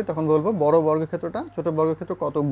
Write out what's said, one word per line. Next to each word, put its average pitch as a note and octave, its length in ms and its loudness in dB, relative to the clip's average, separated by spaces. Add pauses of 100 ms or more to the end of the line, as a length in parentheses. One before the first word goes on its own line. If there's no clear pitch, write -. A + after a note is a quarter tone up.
তখন D#3+ 140 -2 (100)
বলবো D#3 160 2 (140)
বড় D3+ 140 4 (100)
বর্গক্ষেত্রটা E3 520 -2 (160)
ছোট D#3+ 100 -4 (120)
বর্গক্ষেত্র D#3+ 420 0
কত C#3+ 160 -4 (160)